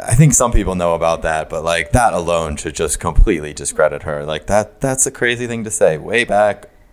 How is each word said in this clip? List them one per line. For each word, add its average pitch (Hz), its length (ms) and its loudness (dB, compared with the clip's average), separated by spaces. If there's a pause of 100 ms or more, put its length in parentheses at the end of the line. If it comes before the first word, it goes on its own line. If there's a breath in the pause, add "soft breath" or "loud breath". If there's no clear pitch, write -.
I - 120 0
think 151 200 6
some 120 180 2
people 95 220 2
know 85 200 0
about 82 280 0
that, 78 260 -4
but, 80 160 -8
like, 85 280 -2
that 120 200 4
alone 82 440 -2
should - 180 -8
just 78 260 -4
completely 76 540 2
discredit 76 480 -2
her. 73 220 -6
Like, 78 240 -8
that, 101 340 -2
that's 131 240 0
a 135 40 -4
crazy 120 360 -2
thing 117 180 -6
to 110 60 -8
say 87 260 2
way 113 280 -2
back 104 440 0 (240)